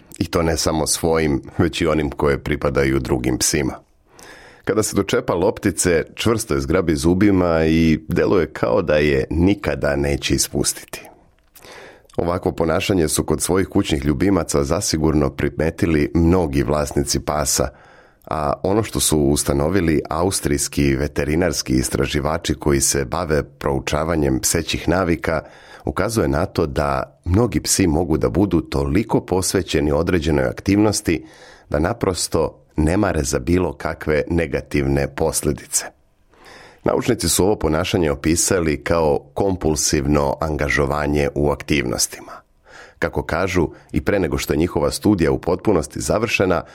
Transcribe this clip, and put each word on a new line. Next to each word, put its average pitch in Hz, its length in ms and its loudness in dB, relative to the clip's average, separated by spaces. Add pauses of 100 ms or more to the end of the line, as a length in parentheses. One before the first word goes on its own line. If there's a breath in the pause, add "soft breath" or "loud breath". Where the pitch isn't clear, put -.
(180)
I 87 80 -2
to 85 160 -2
ne 80 140 0
samo 78 300 0
svojim, 80 560 0 (160)
već 85 220 0
i 85 60 2
onim 78 240 2
koje 69 280 0
pripadaju 69 600 0
drugim 62 400 -2
psima. 71 360 -2 (880 loud breath)
Kada - 180 0
se - 140 -4
dočepa 98 380 0
loptice, 87 720 2 (100)
čvrsto 107 400 0
je 69 60 2
zgrabi 80 360 0
zubima 87 680 4
i 80 340 4 (100)
deluje 85 440 2
kao 104 300 0
da 76 140 2
je 73 340 2
nikada 76 680 0
neće 71 380 -2
ispustiti. - 680 -4 (1160 loud breath)
Ovakvo 87 360 -2
ponašanje 85 560 2
su 73 160 0
kod 78 180 -2
svojih 92 260 0
kućnih 80 360 0
ljubimaca 76 600 0
zasigurno 76 640 0
primetili 73 840 0
mnogi 82 480 2
vlasnici 69 580 -2
pasa, 73 480 -2 (600 loud breath)
a 76 220 -2 (100)
ono 101 200 2
što - 180 -6
su - 180 2
ustanovili 73 920 2
austrijski 71 840 0
veterinarski 73 760 -2
istraživači 69 840 -2
koji 71 260 0
se 69 240 0
bave 76 380 -2
proučavanjem 71 1000 -2
psećih - 480 -2
navika, 85 540 0 (420 loud breath)
ukazuje 101 440 0
na 76 180 0
to 87 200 0
da 71 580 -4
mnogi 90 360 2
psi - 260 2
mogu 78 300 2
da 64 120 0
budu 85 320 2
toliko 73 600 0
posvećeni 87 720 0
određenoj 78 520 0
aktivnosti 95 800 0 (440 loud breath)
da 73 100 -2
naprosto 82 800 -2 (200)
ne 76 200 2
mare 87 260 0
za 71 160 -2
bilo 85 340 0
kakve 76 580 -2
negativne 69 840 -2
posljedice. - 720 -4 (1000 loud breath)
Naučnici 127 440 0
su 87 160 2
ovo 104 120 2
ponašanje 80 540 0
opisali 78 760 0
kao 80 340 2 (160)
kompulsivno 76 1080 0
angažovanje 73 920 0
u 71 160 0
aktivnostima. - 800 -4 (680 loud breath)
Kako 82 240 -4
kažu, 87 460 0 (240 loud breath)
i - 80 -2
pre 101 180 0
nego 71 200 0
što - 140 -4
je 69 40 2
njihova 78 340 0
studija 82 420 2
u 65 60 0
potpunosti 90 640 -2
završena, 95 640 0 (120 loud breath)